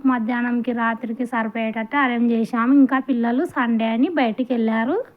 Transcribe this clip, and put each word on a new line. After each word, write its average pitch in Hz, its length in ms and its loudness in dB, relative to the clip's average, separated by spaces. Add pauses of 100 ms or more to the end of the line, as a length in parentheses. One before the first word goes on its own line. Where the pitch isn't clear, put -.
మధ్యాహ్నంకి 240 680 0
రాత్రికి 226 540 -2
సరిపోయేటట్టు 226 720 -4
అరేంజ్ 240 360 2
చేశాము. 233 400 0
ఇంకా 269 260 6
పిల్లలు 247 460 0
సండే 233 400 0
అని 226 240 0
బయటికి 254 440 -2
వెళ్ళారు. 233 500 0 (140)